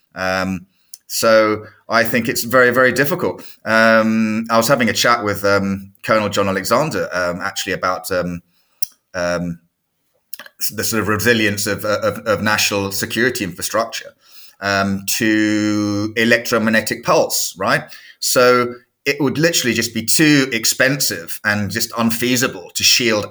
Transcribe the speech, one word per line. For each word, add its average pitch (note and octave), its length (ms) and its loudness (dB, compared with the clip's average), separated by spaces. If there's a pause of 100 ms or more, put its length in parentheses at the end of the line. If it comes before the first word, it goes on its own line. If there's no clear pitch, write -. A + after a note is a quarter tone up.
(140)
Um, F#2 520 -4 (400)
so A2 600 2 (220)
I A2+ 160 2
think A2+ 240 -2
it's - 140 -2
very, B2 280 4
very B2+ 200 4
difficult. B2 540 -2 (200)
Um, A2 840 4
I A#2 60 2
was A2+ 100 4
having B2 220 2
a - 40 0
chat A#2+ 300 2
with, G2+ 220 -2
um, G2 480 0 (100)
Colonel G#2+ 260 0
John G2 200 0
Alexander, G#2+ 640 -2
um, F2+ 280 -4
actually F#2+ 340 -6
about, F#2 360 -4
um, F2 320 -4 (720)
um, F2 460 -4 (960)
s-, - 160 -4
the G#2+ 80 -6
sort A2 200 -2
of F#2 60 -2
resilience G#2+ 580 2
of, G2+ 180 -4
uh, G2+ 180 0
of, G#2 240 -2
of G2 160 0
national G2+ 500 -2
security A2+ 520 -2
infrastructure, F#2 720 -6 (460)
um, G2 460 -2
to G#2+ 1080 0
electromagnetic A2+ 880 0
pulse, - 540 0
right? B2+ 260 -2 (340)
So B2 560 2 (300)
it C#3+ 160 -2
would B2+ 160 0
literally D3+ 380 2
just A#2 180 -2
be A2 120 -6
too D3 480 4
expensive A#2 920 -2
and G#2 260 0
just A2 280 -4
unfeasible A#2 720 -2
to - 140 -4
shield A2 460 2